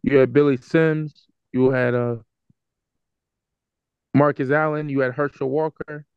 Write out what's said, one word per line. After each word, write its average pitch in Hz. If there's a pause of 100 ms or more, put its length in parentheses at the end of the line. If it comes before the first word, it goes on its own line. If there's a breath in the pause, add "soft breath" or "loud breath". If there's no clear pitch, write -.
You 139
had 127
Billy 143
Sims. 156 (260)
You 131
had, 123
uh, 120 (2000)
Marcus 143
Allen. 151
You 135
had 127
Herschel 143
Walker. 151 (120)